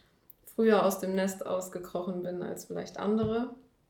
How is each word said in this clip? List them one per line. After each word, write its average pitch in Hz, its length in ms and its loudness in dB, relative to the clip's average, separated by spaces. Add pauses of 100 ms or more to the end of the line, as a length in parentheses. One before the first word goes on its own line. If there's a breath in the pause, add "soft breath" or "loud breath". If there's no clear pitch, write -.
(460 soft breath)
früher 214 400 6
aus 196 140 2
dem 190 160 -2
Nest 190 300 0
ausgekrochen 180 800 -4
bin 180 200 -4
als - 220 -8
vielleicht - 340 -8
andere. 220 500 2 (400)